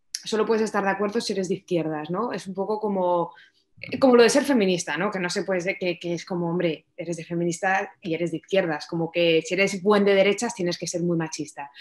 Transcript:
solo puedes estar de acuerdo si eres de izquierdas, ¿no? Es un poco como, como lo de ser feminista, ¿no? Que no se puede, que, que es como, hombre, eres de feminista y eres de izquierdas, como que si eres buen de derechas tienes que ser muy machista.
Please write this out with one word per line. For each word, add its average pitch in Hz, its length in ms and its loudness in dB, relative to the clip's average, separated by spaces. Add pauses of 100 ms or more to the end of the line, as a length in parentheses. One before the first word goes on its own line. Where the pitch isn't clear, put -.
(120)
solo - 340 0
puedes 220 160 2
estar 202 220 0
de 196 60 2
acuerdo 208 300 0
si 226 120 -2
eres 185 160 -2
de 185 80 0
izquierdas, 156 540 -2
¿no? 185 220 -2
Es 180 140 -8
un 190 80 -10
poco 196 260 -4
como, 180 520 0 (680)
como 254 160 6
lo 240 80 10
de 220 60 6
ser 277 140 4
feminista, 190 520 2
¿no? 190 140 0
Que 190 100 -4
no 180 100 -2
se 190 140 -4
puede, 185 340 -2
que, 175 220 -4
que 175 140 -4
es 165 100 -8
como, 170 260 -4
hombre, 170 360 -2 (100)
eres 165 200 -8
de 160 80 -10
feminista 175 760 -2
y 165 140 -4
eres 165 180 -2
de 165 60 -4
izquierdas, 165 500 -4
como 165 240 -4
que 165 300 2
si 185 120 -6
eres 196 280 0
buen 202 220 4
de 196 100 4
derechas 202 400 2
tienes 175 240 -4
que 170 100 -8
ser 175 140 -4
muy 170 140 0
machista. 151 540 -8 (100)